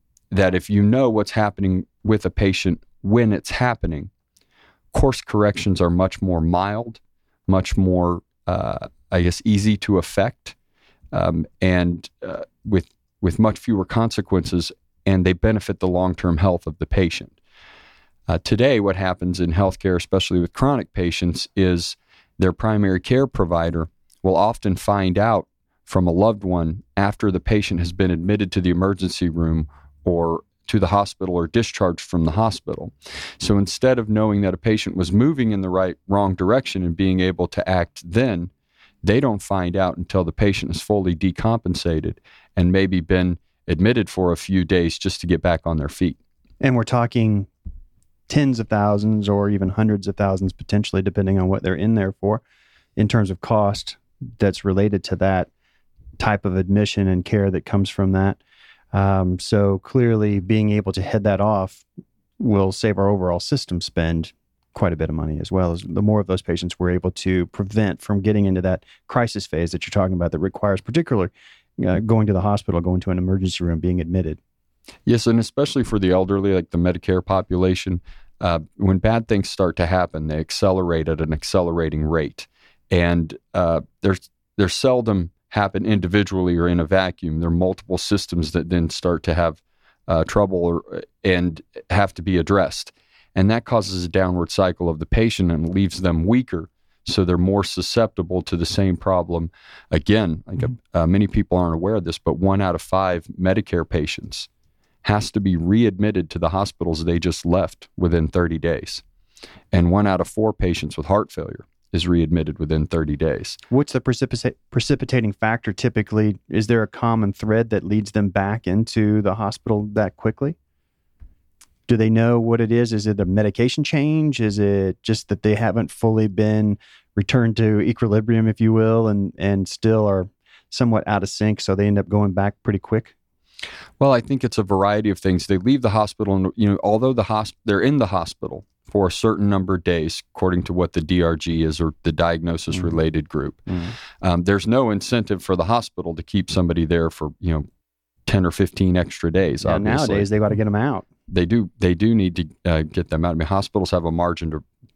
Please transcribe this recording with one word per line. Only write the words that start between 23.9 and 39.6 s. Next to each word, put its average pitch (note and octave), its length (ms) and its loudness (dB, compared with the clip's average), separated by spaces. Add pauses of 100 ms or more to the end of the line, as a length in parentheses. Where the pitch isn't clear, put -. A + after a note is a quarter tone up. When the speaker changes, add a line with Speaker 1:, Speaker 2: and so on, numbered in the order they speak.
Speaker 1:
will F#2+ 140 2
often G2+ 400 0
find F#2+ 420 0
out G#2 300 0 (360)
from F#2 220 0
a E2+ 60 2
loved G2+ 320 2
one F2 400 -2 (120)
after G2+ 360 0
the F2+ 80 -2
patient G#2 400 0
has E2+ 120 -4
been F#2 200 0
admitted F#2+ 400 -2
to G2 80 0
the F2+ 100 2
emergency F2+ 580 0
room D#2+ 400 0 (360)
or E2+ 400 0 (220)
to A2 120 0
the F#2 80 2
hospital G2 480 -2
or E2+ 120 0
discharged G2 540 0
from E2 240 -2
the D#2+ 60 2
hospital. - 600 -4 (480)
So G2+ 200 2
instead B2 400 0
of A2 100 -6
knowing G#2+ 320 2
that F#2+ 140 0
a - 20 -8
patient - 400 -2
was F2+ 160 -2
moving B2 400 2
in G2+ 80 -2
the F#2+ 80 -4
right, F#2 280 0 (120)
wrong G2 260 2
direction G2 480 0
and E2+ 140 -2
being F#2+ 240 2
able F2+ 280 0
to - 200 -6
act F2+ 340 -2
then, F#2 460 -2 (540)
they G#2 180 2
don't A2+ 220 0
find F2+ 340 -2